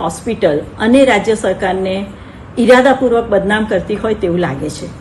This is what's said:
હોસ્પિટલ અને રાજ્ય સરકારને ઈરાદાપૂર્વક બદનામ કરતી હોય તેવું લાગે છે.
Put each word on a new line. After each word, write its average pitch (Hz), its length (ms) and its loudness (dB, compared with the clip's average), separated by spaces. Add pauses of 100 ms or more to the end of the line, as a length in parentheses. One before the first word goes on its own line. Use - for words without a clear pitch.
હોસ્પિટલ 170 600 -2 (180)
અને 240 260 4
રાજ્ય 220 300 2
સરકારને 190 720 -2 (520)
ઈરાદાપૂર્વક 247 680 4
બદનામ 208 400 0
કરતી 208 300 -4
હોય 220 200 -4
તેવું 175 240 -2
લાગે 151 320 -4
છે. - 160 -12 (140)